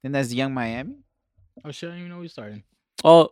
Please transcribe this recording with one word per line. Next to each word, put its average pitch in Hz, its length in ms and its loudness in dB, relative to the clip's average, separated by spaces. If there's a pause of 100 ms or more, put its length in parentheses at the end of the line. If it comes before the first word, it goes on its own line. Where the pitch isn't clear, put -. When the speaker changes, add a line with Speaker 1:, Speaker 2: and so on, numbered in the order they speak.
Speaker 1:
think 131 100 -8
that's 135 200 -2
Young 135 200 -4
Miami. 127 440 -8 (680)
Speaker 2:
Oh, 151 60 -16
shit, 170 180 -14
I 170 40 -16
didn't 175 140 -16
even 175 100 -16
know 175 60 -16
you 170 60 -16
started. 104 340 -18 (400)
Speaker 3:
Oh, 165 300 8